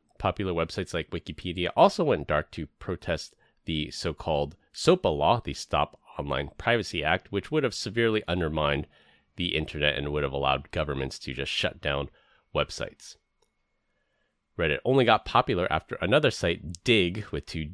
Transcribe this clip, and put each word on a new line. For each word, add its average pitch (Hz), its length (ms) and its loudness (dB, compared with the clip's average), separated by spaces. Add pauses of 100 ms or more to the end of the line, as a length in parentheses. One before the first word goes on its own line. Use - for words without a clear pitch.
(180)
popular 92 340 0
websites 82 420 -2
like 80 160 -4
Wikipedia 87 640 -6
also 180 280 6
went 95 240 0
dark 76 240 0
to 78 160 -8 (100)
protest - 560 -6 (300)
the 76 260 -4
so-called 76 680 -4 (160)
sopa 127 440 2
law, 90 240 4
the 76 140 -8
Stop - 440 -2 (200)
Online 71 380 -4
Privacy 107 460 -2
Act, 82 300 0
which 101 180 -4
would 151 140 0
have 113 100 -2
severely 110 540 0
undermined 76 580 0 (500)
the 87 200 -2
internet 73 420 0
and 71 140 -4
would 73 100 0
have 67 100 -2
allowed 67 380 0
governments 69 480 -4
to 67 160 -10
just 65 160 -4
shut - 300 -4
down 71 280 -2 (460)
websites. - 600 -4 (1400)
Reddit 80 280 0
only 131 200 4
got 110 200 4
popular 104 480 2
after - 240 -2
another 123 340 4
site, - 540 -4
Dig, 104 480 4
with 73 140 -6
two 78 280 -6